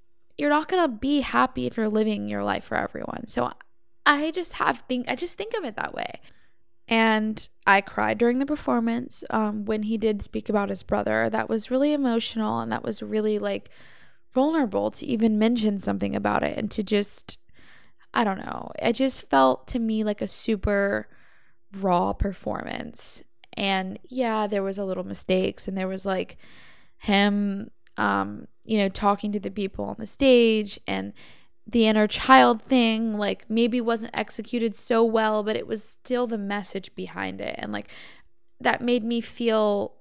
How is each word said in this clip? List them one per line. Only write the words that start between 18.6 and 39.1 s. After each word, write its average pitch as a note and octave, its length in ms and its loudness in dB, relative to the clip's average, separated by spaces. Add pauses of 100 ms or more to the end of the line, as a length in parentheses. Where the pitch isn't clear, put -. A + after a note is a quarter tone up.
It A#3 140 2
just C4 360 -2
felt C4+ 380 4
to B3+ 100 -4
me A3 260 0
like G#3 160 -2
a G#3+ 60 -2
super G3 840 0 (640)
raw F#3+ 400 2
performance. - 1080 -6 (320)
And F#3+ 440 -2 (100)
yeah, A3+ 380 0
there G3+ 160 -2
was F#3+ 140 -4
a G3+ 80 -4
little F#3 200 -4
mistakes, F#3+ 640 0
and F#3+ 100 -6
there F#3 100 -2
was, F#3+ 160 -8
like, F#3 320 -2 (640)
him, G3+ 720 2 (260)
um, - 520 -2 (160)
you A3 120 0
know, G3+ 120 4
talking G3+ 440 0
to G#3 80 -4
the G3 100 -6
people G3 340 -6
on G3+ 140 -8
the A3 80 -10
stage, A3+ 800 6
and F#3+ 260 -4 (520)
the A3+ 220 4
inner G#3+ 220 4
child B3 520 6
thing, A3+ 560 2
like, G3+ 320 -2
maybe A#3 320 2
wasn't A3+ 340 -2
executed A3 600 -4
so A3+ 300 2
well, A3 400 2
but G#3+ 100 -2
it - 120 -4
was G#3+ 180 -6
still - 420 -4
the A3+ 100 -4
message G3+ 600 -6
behind F#3+ 440 -8
it. - 160 -6
And, - 140 -8
like, - 180 -8 (720)
that B3 200 0
made A#3+ 240 0
me A#3 160 -2